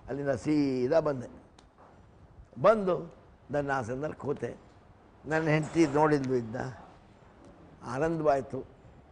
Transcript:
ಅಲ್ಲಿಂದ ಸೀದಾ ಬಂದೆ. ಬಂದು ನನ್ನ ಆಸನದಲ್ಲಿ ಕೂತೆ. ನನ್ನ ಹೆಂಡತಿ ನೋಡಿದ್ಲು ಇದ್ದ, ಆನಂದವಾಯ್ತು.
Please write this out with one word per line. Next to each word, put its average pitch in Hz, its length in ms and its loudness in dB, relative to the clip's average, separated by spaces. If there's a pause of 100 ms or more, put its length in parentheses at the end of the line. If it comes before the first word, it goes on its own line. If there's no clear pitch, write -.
ಅಲ್ಲಿಂದ 139 200 -4
ಸೀದಾ 139 680 2
ಬಂದೆ. 139 280 -2 (1300)
ಬಂದು 180 540 2 (360)
ನನ್ನ 143 200 -2
ಆಸನದಲ್ಲಿ 131 480 -4
ಕೂತೆ. 120 360 -6 (680)
ನನ್ನ 160 220 -2
ಹೆಂಡತಿ 156 400 2
ನೋಡಿದ್ಲು 143 480 2
ಇದ್ದ, 113 200 -2 (1300)
ಆನಂದವಾಯ್ತು. 139 840 0 (460)